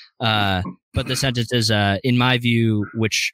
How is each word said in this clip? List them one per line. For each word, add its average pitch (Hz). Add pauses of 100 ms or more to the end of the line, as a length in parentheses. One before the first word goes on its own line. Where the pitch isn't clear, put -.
(200)
Uh, 123
uh, 101 (320)
but 131
the 127
sentence 123
is, 113
uh, 101
"In 123
my 123
view, 113
which, -